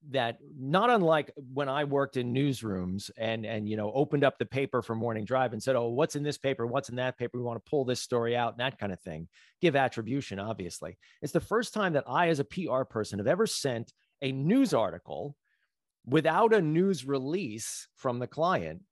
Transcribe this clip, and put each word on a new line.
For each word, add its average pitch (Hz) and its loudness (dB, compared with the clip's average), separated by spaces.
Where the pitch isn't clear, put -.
that 120 -2
not 160 4
unlike 160 4
when 139 -2
I 143 0
worked 139 0
in 120 -2
newsrooms 110 -2
and, 113 -2
and, 107 -4
you 107 -2
know, 107 -4
opened 143 2
up 135 4
the 113 -2
paper 135 -2
for 113 -4
morning 113 -4
drive 127 0
and 113 -6
said, 135 2
"Oh, 120 0
what's 143 0
in 147 -4
this 147 -4
paper? 135 -2
What's 131 -2
in 120 -8
that 127 -2
paper? 120 -6
We 123 -4
want 117 -6
to - -12
pull 143 2
this 123 0
story 117 0
out," 117 0
and 117 -8
that 127 -2
kind 101 -4
of 87 -8
thing. 82 -10
Give 156 4
attribution, 123 0
obviously. 92 -8
It's - -8
the 165 2
first - -2
time 196 0
that 139 0
I, 160 2
as 160 2
a 139 0
P 175 -6
R 127 0
person, 107 -4
have 98 0
ever 180 4
sent 120 -4
a 135 -2
news 185 4
article 98 -2
without 160 4
a 208 6
news 160 2
release 135 -4
from 123 -4
the 123 -4
client 147 -2